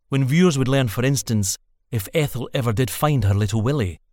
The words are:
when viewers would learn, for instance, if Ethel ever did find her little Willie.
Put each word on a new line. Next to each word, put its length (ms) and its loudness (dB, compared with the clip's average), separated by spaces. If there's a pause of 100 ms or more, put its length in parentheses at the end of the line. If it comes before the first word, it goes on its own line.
(100)
when 160 2
viewers 320 4
would 100 0
learn, 200 2
for 180 -2
instance, 520 -2 (340)
if 240 -6
Ethel 360 -4
ever 220 0
did 160 0
find 340 0
her 120 2
little 260 0
Willie. 400 -2 (120)